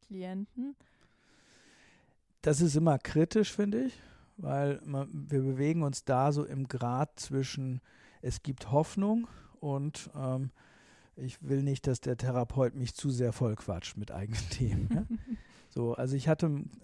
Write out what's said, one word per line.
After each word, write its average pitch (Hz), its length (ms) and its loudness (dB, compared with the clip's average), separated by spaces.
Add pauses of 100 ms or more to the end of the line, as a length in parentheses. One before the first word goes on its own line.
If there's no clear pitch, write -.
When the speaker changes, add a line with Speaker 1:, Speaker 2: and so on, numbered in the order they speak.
Speaker 1:
Klienten? 196 720 -8 (1700)
Speaker 2:
Das 151 200 4
ist 156 140 4
immer 156 240 6
kritisch, 170 520 2
finde 208 340 0
ich, 254 80 -4 (440)
weil 143 480 0
man, 139 240 -4 (200)
wir 139 120 2
bewegen 139 420 2
uns 139 220 -2
da 135 260 4
so 147 140 2
im 135 220 -4
Grat 127 520 -2
zwischen, 131 640 -2 (400)
es - 220 -4
gibt 127 280 -6
Hoffnung 202 560 2 (320)
und, 143 560 -4
ähm, 131 360 -2 (640)
ich 127 280 -10
will 139 200 2
nicht, 139 240 -2
dass 127 140 2
der 123 160 -2
Therapeut 123 580 2
mich 127 200 -4
zu - 140 -2
sehr 123 240 2
vollquatscht 107 640 -2
mit 101 140 -8
eigenen 104 300 -4
<laughs> - 80 -6
Themen, - 440 0
ja? 226 160 2
Speaker 1:
<laughs> 233 280 -6 (320)
Speaker 2:
So, 117 260 -2
also 127 200 -2
ich 135 140 0
hatte 160 180 4
m-, 143 240 -4 (120)